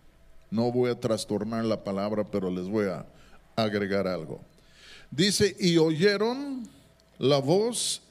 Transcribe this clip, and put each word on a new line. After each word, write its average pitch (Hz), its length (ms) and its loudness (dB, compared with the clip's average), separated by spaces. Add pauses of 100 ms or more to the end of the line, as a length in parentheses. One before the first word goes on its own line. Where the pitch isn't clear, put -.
(520)
No 117 200 2
voy 123 200 2
a 120 80 -4
trastornar 113 680 -2
la 107 180 0
palabra, 104 400 -2
pero 95 280 -2
les 90 160 -4
voy 104 180 0
a 90 180 -4 (520)
agregar 101 520 0
algo. - 340 -6 (680)
Dice, 190 500 2
"Y 175 180 4
oyeron 208 920 0 (480)
la 139 200 4
voz 190 720 0